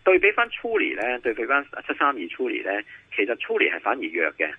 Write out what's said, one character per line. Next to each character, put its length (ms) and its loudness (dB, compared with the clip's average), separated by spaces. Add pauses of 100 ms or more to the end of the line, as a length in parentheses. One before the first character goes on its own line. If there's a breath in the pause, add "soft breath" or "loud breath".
對 140 8
比 140 4
返 180 2
Truly 440 -2
呢， 260 -2
對 120 0
比 140 -4
返 180 2 (220)
七 80 -2
三 140 2
二 60 2
Truly 480 -4
呢， 160 -2 (380 loud breath)
其 80 2
實 120 0
Truly 360 0
係 80 -6
反 160 0
而 40 -8
弱 340 -2
嘅， 240 -2